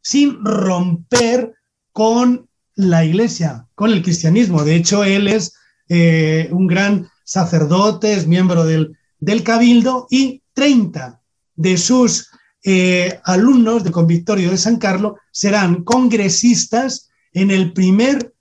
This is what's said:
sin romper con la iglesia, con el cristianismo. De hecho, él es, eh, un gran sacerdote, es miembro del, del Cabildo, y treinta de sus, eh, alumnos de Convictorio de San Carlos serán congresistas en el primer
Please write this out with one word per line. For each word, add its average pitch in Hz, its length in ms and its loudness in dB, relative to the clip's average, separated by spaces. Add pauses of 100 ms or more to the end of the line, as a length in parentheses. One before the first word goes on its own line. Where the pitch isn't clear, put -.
sin 277 440 -2
romper 202 1080 -2 (380)
con 240 560 0 (260)
la 170 300 2
iglesia, 160 720 -4
con 220 160 0
el 180 100 0
cristianismo. 170 600 0
De 156 100 0
hecho, 202 300 0
él 196 240 0
es, 214 260 -2 (340)
eh, 160 640 2
un 180 160 0
gran 190 420 0 (160)
sacerdote, 185 880 0
es 170 120 -2
miembro 170 380 2
del, 160 320 -2 (240)
del 208 240 -2
Cabildo, 240 680 2
y 262 320 -2 (100)
treinta 196 680 -2 (320)
de 180 220 0
sus, 240 540 0 (340)
eh, 180 580 0
alumnos 226 640 2
de 165 80 -4
Convictorio 170 580 0
de 190 80 -2
San 226 200 0
Carlos 202 340 -4 (180)
serán 185 540 -2
congresistas 233 1300 -2 (220)
en 196 200 0
el 185 200 0
primer 233 680 0